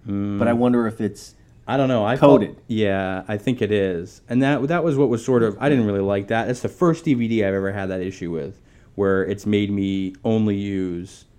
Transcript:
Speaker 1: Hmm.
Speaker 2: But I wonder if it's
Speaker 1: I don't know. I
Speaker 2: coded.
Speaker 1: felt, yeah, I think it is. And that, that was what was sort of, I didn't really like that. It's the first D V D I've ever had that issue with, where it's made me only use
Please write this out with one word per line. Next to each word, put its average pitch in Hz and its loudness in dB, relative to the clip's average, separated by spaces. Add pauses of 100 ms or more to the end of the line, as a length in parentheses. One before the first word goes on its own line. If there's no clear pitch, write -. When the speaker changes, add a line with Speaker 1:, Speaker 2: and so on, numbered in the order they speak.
Speaker 1:
Hmm. 101 -4
Speaker 2:
But 117 2
I 120 2
wonder 120 2
if 110 -6
it's - -8 (320)
Speaker 1:
I 123 -2
don't 139 2
know. 117 2
I 117 0
Speaker 2:
coded. 135 6
Speaker 1:
felt, - -20
yeah, 95 0
I 107 -4
think 120 -2
it 104 0
is. 95 -2
And 123 2
that, 139 0
that 170 0
was 160 0
what 135 4
was 117 -2
sort 123 2
of, 107 0
I 135 2
didn't 131 2
really 101 0
like 101 -2
that. 113 -2
It's 123 -4
the 110 -4
first 165 0
D 143 2
V 117 -2
D 113 0
I've 95 0
ever 98 -2
had 98 -6
that 92 -4
issue 90 -8
with, 82 -8 (320)
where 95 2
it's 98 -6
made 104 2
me 98 -2 (100)
only 110 2
use 95 -6 (140)